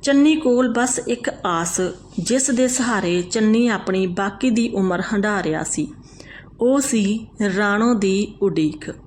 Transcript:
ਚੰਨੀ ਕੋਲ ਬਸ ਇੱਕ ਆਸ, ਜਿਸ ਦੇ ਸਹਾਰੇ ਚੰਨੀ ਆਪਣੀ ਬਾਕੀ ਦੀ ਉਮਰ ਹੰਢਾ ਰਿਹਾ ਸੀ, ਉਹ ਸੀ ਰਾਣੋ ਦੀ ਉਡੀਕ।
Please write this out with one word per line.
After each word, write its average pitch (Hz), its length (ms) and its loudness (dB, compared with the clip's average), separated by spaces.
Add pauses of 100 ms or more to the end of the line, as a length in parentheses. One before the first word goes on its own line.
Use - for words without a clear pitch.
ਚੰਨੀ 285 340 4
ਕੋਲ 254 360 2
ਬਸ 247 260 0
ਇੱਕ - 300 -4 (180)
ਆਸ, 170 340 -2 (380)
ਜਿਸ 247 320 0
ਦੇ 254 180 2
ਸਹਾਰੇ 208 540 0
ਚੰਨੀ 220 460 2
ਆਪਣੀ 190 380 0
ਬਾਕੀ 202 440 -2
ਦੀ 226 240 2
ਉਮਰ 185 280 0 (100)
ਹੰਢਾ 208 300 0
ਰਿਹਾ 156 200 -2
ਸੀ, 151 240 -4 (720)
ਉਹ 254 200 4
ਸੀ 220 460 0 (300)
ਰਾਣੋ 208 380 2
ਦੀ 196 480 0
ਉਡੀਕ। 156 480 -2 (160)